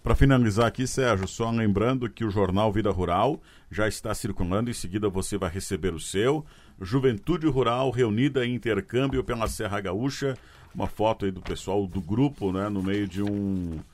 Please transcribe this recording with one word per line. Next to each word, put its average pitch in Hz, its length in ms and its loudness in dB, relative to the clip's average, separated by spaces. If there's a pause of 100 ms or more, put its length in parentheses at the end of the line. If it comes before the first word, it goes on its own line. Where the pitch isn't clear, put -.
Pra 117 140 2
finalizar 120 500 6
aqui, 127 220 -2
Sérgio, 113 400 2
só 113 240 -4
lembrando 113 580 2
que - 140 -8
o 107 80 0
jornal 101 400 2
Vida 104 180 0
Rural 90 480 2 (320)
já 107 160 -2
está 107 300 -4
circulando, 101 540 -2
em 117 40 -4
seguida 101 360 -2
você 95 280 -4
vai 90 140 -2
receber 90 420 -4
o 80 60 -8
seu. 131 460 0 (360)
Juventude 131 680 0
Rural 127 440 2
reunida 123 540 2
em 123 100 -2
intercâmbio 117 680 -2
pela 113 240 -2
Serra 101 320 -4
Gaúcha. 120 560 -2 (360)
Uma 101 140 -4
foto 107 380 0
aí 95 60 0
do 90 100 -8
pessoal 95 440 -2
do 95 140 -4
grupo, 104 540 0
né, 98 160 -2
no 98 140 -2
meio 101 240 0
de 95 160 -4
um, 95 560 -2 (140)